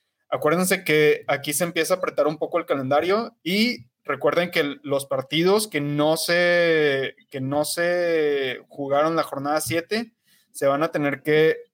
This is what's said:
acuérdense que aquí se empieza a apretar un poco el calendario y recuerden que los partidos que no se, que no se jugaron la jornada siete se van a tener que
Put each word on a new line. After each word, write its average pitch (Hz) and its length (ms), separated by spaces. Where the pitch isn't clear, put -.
acuérdense 180 560
que 151 420
aquí 143 260
se 180 120
empieza 170 300
a - 40
apretar 147 280
un 151 120
poco 165 200
el 165 80
calendario 160 760
y 208 440
recuerden 151 460
que 147 320
los 135 240
partidos 175 600
que 147 120
no 147 360
se, 165 1000
que 139 100
no 143 240
se 156 1040
jugaron 147 480
la 151 80
jornada 147 360
siete 208 520
se - 140
van 143 160
a 165 80
tener 139 320
que 156 340